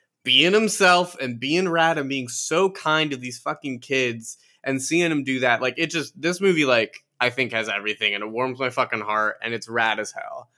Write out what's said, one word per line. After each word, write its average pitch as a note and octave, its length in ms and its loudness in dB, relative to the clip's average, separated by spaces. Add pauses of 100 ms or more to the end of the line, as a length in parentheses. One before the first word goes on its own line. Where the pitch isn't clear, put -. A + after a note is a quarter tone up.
(260)
being C3+ 280 6
himself F#3+ 680 4
and B2 180 -6
being E3 300 0
rad E3 280 2
and C#3 120 -4
being C3+ 180 -4
so E3+ 420 0
kind D#3 420 0
to C3+ 60 -4
these B2 220 -10
fucking C#3+ 400 -8
kids A#2+ 580 -4 (260)
and C3+ 180 -2
seeing E3+ 280 0
him D3 140 0
do B2+ 160 -2
that. A#2+ 220 2
Like, B2+ 160 -2
it D#3+ 120 -2
just, D3+ 320 -6
this F3 200 -2
movie, F3 240 4
like, A#2+ 320 2 (220)
I B2 120 2
think A#2+ 220 -4
has A2+ 160 -2
everything, G#2 440 -2
and G2+ 100 -6
it G#2+ 60 -4
warms B2 300 -4
my C3 100 -2
fucking A#2+ 300 -2
heart, G#2+ 420 -2
and A#2 120 -6
it's A2+ 160 -8
rad A2+ 300 0
as G#2 120 -6
hell. - 460 -14